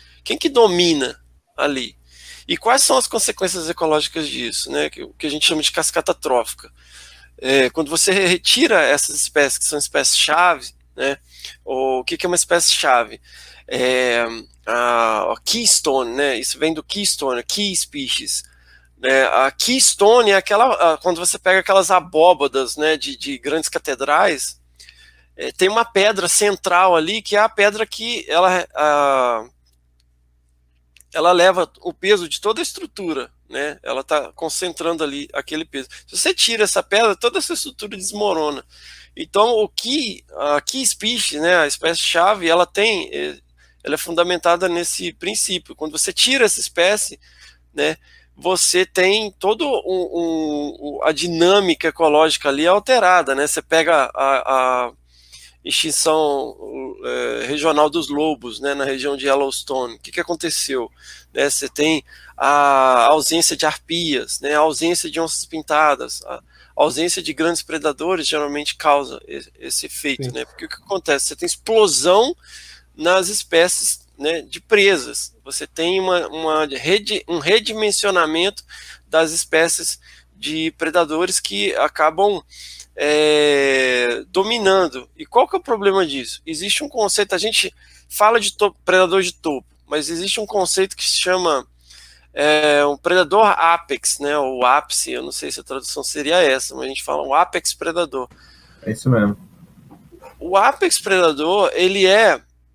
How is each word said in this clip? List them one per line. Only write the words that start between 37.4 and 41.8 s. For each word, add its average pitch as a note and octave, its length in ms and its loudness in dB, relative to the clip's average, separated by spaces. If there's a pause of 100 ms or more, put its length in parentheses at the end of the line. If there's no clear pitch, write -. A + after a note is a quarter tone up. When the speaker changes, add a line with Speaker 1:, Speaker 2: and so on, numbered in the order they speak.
Speaker 1:
estrutura G#3+ 460 -10
desmorona. F#3 640 -4 (500)
Então, G#3+ 360 2
o G#3+ 180 0
que, B3 560 -6 (120)
a D3 240 0
key B3+ 260 -6
species, G#3+ 540 -4
né, F3 180 4
a D#3 80 2
espécie-chave, E3+ 840 0